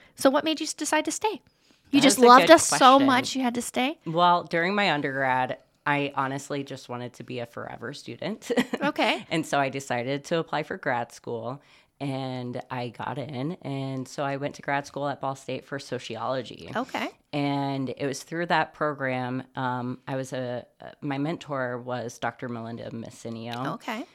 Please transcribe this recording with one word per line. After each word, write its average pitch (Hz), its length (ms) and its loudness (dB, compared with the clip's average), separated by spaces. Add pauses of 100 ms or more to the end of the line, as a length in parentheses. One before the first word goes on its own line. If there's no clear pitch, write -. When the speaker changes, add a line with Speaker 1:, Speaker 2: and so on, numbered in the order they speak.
(140)
Speaker 1:
So - 160 4
what 285 140 2
made 311 160 0
you 320 80 -6
s-, - 80 -6
decide 302 300 0
to 311 60 -4
stay? 403 300 -4 (480)
You 277 100 6
Speaker 2:
That - 40 4
Speaker 1:
just 269 160 8
Speaker 2:
is 247 40 6
a 240 40 12
Speaker 1:
loved 254 200 12
Speaker 2:
good 311 60 12
Speaker 1:
us 330 140 8
so 294 100 2
Speaker 2:
question. 269 300 10
Speaker 1:
much 262 280 2
you 262 60 -2
had 240 140 0
to 240 80 -2
stay? 277 420 -2
Speaker 2:
Well, 175 380 4
during 170 320 0
my 202 180 2
undergrad, 131 640 0 (300)
I 143 280 0
honestly 139 480 -4
just 135 240 -14
wanted 123 260 -10
to - 100 -16
be 123 160 -10
a 120 80 -8
forever 120 460 -10
student. 147 600 -8
<laughs> 240 60 2 (220)
Speaker 1:
Okay. 294 480 0
Speaker 2:
And 165 140 0
so 143 140 -2
I 139 100 0
decided 135 560 -4
to 170 120 -2
apply 156 260 -4
for 185 140 -10
grad 120 360 -4
school, 120 480 -8 (380)
and 131 680 -6
I 123 200 -6
got 113 280 -8
in. 135 440 -6
And 135 460 -6
so - 160 -6
I 139 140 -2
went 143 180 -6
to - 60 -18
grad 143 240 -2
school 143 220 -6
at 139 140 -6
Ball 135 140 -4
State 131 300 -8
for 139 140 -8
sociology. 117 960 -6
Speaker 1:
Okay. 262 340 -6 (220)
Speaker 2:
And 139 680 -2
it 143 80 -4
was 131 180 -6
through 170 240 -6
that 160 260 0
program, 131 680 -4 (120)
um, 127 520 -4
I 139 100 -6
was 131 160 -8
a, 123 320 -6 (160)
uh, - 80 -16 (120)
my 139 160 -6
mentor 139 640 -4
was 123 400 -8
Doctor 120 300 -6
Melinda 117 420 -8
Messinio. 117 840 -8
Speaker 1:
Okay. 247 400 -8